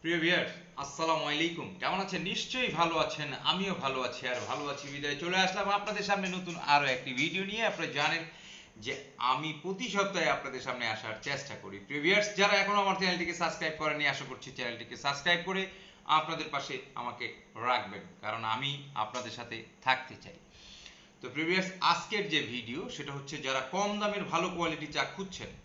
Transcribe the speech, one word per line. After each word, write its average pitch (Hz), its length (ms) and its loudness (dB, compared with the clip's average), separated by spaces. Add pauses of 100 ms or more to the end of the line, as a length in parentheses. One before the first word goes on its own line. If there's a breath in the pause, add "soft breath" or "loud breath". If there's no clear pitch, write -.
প্রিয় 170 160 2
ভিউয়ার্স, 165 340 4 (240)
আসসালামু 156 480 2
আলাইকুম। 151 540 0
কেমন 165 220 2
আছেন? 185 220 -2
নিশ্চয়ই 226 460 0
ভালো 165 300 4
আছেন, 147 360 0 (100)
আমিও 180 300 2
ভালো 131 280 0
আছি, 127 260 -2
আর 123 80 0 (100)
ভালো 143 200 -2
আছি 143 220 -6
বিদায় 143 280 -2
চলে 175 200 0
আসলাম 190 320 4
আপনাদের 202 340 0
সামনে 196 260 2
নতুন 180 280 -4
আরো 147 300 6
একটি 127 260 0
ভিডিও 165 320 2
নিয়ে। 214 220 0
আপনারা 160 260 0
জানেন 160 320 2 (520 loud breath)
যে 113 280 -6 (140)
আমি 139 440 2
প্রতি 190 260 -4
সপ্তাহে 185 420 2
আপনাদের 131 300 0
সামনে 120 280 -2
আসার 110 340 -4
চেষ্টা 139 340 -4
করি। 98 220 -10
প্রিয় 139 220 -4
ভিউয়ার্স, 202 360 4
যারা 202 160 6
এখনো 202 280 4
আমার 196 140 4
চ্যানেলটিকে 180 400 2
সাবস্ক্রাইব 160 440 0
করেনি, 151 300 2
আশা 135 160 0
করছি 127 280 -10
চ্যানেলটিকে 120 440 -6
সাবস্ক্রাইব 170 480 2
করে 190 220 0 (380 loud breath)
আপনাদের 156 480 2
পাশে 135 260 -2 (160)
আমাকে 120 400 -6 (220)
রাখবেন, 107 440 0 (200)
কারণ 110 240 -4
আমি 139 500 -2
আপনাদের 113 360 -2
সাথে 117 340 -8 (180)
থাকতে 127 320 2 (100)
চাই। - 120 -16 (840 loud breath)
তো - 100 -8
প্রিয় 151 160 0
ভিউয়ার্স, 185 240 2 (100)
আজকের 170 480 2
যে 156 120 4
ভিডিও, 120 480 -6
সেটা 147 240 -8
হচ্ছে 139 260 -8
যারা 131 220 0
কম 208 400 0
দামের 202 240 0
ভালো 165 240 0
কোয়ালিটি 160 380 -2
চা 139 180 0
খুঁজছেন - 440 -8 (160)